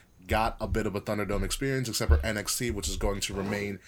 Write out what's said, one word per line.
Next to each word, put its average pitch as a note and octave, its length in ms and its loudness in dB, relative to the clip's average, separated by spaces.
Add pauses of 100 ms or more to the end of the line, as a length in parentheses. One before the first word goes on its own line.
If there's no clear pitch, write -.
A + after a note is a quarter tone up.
(260)
got A2 340 2
a - 80 -2
bit G#2 180 2
of F#2+ 80 -2
a G2+ 60 -2
Thunderdome G2+ 420 0
experience, C3 460 -2
except A2 220 2
for A#2 140 8
N A2 120 0
X G#2 220 -2
T, A#2+ 120 -2
which G2+ 180 -2
is - 100 -2
going G2+ 220 0
to - 140 -4
remain G2+ 520 -2